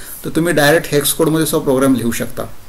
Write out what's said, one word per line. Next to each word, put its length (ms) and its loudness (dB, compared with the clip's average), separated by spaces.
तर 60 -6
तुम्ही 220 0
direct 380 4
hex 220 0
कोडमध्ये 340 0
सुद्धा 180 -2
program 300 2
लिहू 160 0
शकता. 320 -6